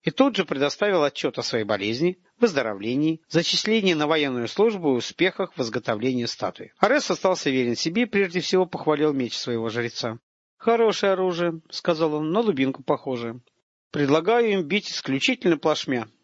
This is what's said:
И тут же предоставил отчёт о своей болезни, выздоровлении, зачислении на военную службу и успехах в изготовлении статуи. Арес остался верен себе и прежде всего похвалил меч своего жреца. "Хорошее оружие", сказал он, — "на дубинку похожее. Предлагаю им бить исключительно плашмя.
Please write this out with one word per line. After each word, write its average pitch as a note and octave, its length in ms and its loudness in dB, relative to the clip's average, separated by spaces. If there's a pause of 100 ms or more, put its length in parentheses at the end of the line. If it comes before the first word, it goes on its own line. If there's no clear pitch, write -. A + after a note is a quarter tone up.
И D#3+ 80 0
тут C4+ 240 4
же F#3 100 0
предоставил D3+ 580 0
отчёт C#3+ 360 -2
о B2 40 -6
своей A2+ 220 -2
болезни, A2 540 0 (180)
выздоровлении, C#3 880 0
зачислении F#3+ 680 2
на D3+ 140 0
военную C#3 400 0
службу G3 460 0
и B2 40 2
успехах F3 580 -2
в - 60 -6
изготовлении A#2+ 640 -2
статуи. F#2 520 -8
Арес B3+ 320 2
остался F3+ 400 0
верен B2 260 0
себе F3+ 280 -2
и - 20 2
прежде G3 360 -2
всего F#3 240 2
похвалил D3+ 460 0
меч C3 240 -4
своего A2+ 340 -4
жреца. A#2 500 -6 (380)
"Хорошее A3 560 2
оружие", F3 560 -2
сказал D#3+ 440 0
он, — D#3 180 -2
"на G#3+ 120 2
дубинку C3+ 400 0
похожее. B2 580 -4 (500)
Предлагаю E3 600 2
им F#3+ 120 0
бить E3+ 260 -2
исключительно D#3+ 680 0
плашмя. C3+ 500 -2 (160)